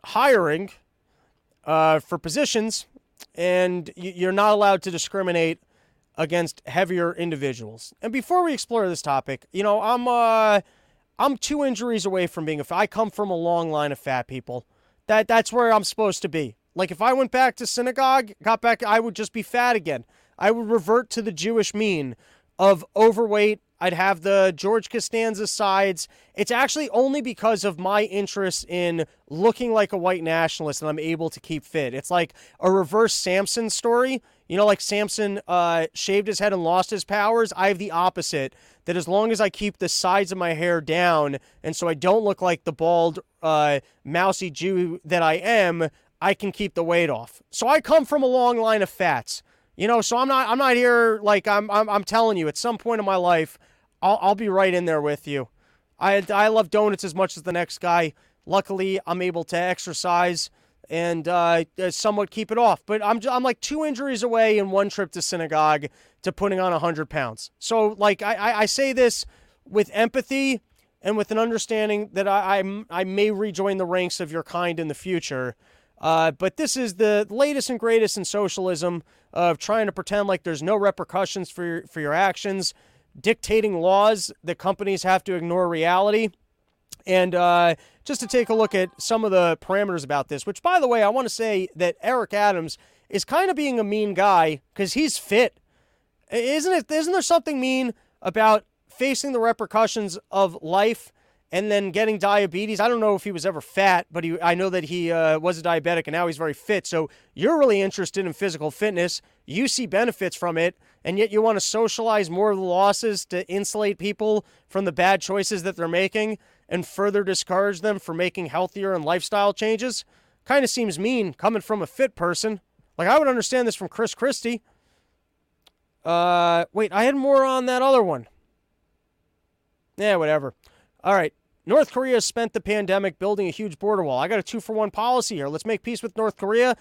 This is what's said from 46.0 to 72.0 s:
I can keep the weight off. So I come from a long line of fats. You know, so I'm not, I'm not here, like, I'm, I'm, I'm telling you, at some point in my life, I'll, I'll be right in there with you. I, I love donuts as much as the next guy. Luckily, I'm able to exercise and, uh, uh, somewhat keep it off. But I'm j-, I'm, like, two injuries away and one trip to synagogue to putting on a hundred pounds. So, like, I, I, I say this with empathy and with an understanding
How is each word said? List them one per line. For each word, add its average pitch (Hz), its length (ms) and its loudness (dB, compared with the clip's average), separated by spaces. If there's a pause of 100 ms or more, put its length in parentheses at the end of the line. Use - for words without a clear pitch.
I 196 120 2
can 196 200 -6
keep 202 220 -6
the 170 80 -2
weight 170 260 2
off. 120 320 -8 (100)
So - 160 -2
I 302 140 4
come 294 240 4
from 285 180 0
a 254 40 2
long 247 300 4
line 220 240 2
of 185 80 0
fats. - 540 -2 (320)
You 208 140 -2
know, 233 100 4
so 240 180 0
I'm 262 120 2
not, 262 180 2
I'm 233 100 0
not 262 200 4
here, 233 440 4
like, 208 280 2
I'm, 208 200 2
I'm, 208 200 2
I'm 202 160 0
telling 220 320 2
you, 160 100 -2
at 147 80 -4
some 233 220 -4
point 233 220 -4
in 202 60 -4
my 190 120 2
life, 175 400 2 (440)
I'll, 202 200 4
I'll 196 140 2
be 214 120 -4
right 190 260 4
in 180 120 0
there 156 160 0
with 147 260 -4
you. 135 220 -6 (500)
I, 196 320 2
I 208 160 4
love 220 220 2
donuts 208 340 2
as 170 100 -8
much 185 220 -2
as 151 80 -16
the 175 80 -6
next 175 280 -4
guy. 170 340 2 (320)
Luckily, 190 600 -2
I'm 175 160 -4
able 170 240 -4
to 175 120 -4
exercise 175 920 -2 (400)
and, 165 380 -2
uh, 170 380 2 (120)
uh, 185 120 -2
somewhat 208 420 -2
keep 220 200 -6
it 220 60 0
off. 226 280 4
But 214 180 -2
I'm 220 160 0
j-, 240 100 -4
I'm, 247 140 0
like, 262 160 0
two 302 240 -4
injuries 262 400 -4
away 226 360 4
and 196 120 -2
one 202 160 2
trip 190 240 -6
to 175 100 -8
synagogue 151 640 0 (340)
to - 100 -4
putting 190 300 -2
on 185 100 2
a 165 80 0
hundred 160 300 -2
pounds. 123 500 -6
So, 220 380 0
like, 208 240 2
I, 208 140 -2
I, 214 240 -2
I 214 80 4
say 269 260 0
this 240 320 2 (420)
with 208 260 0
empathy 262 680 -2 (400)
and 214 160 -2
with 208 140 -4
an 220 60 0
understanding 214 760 -2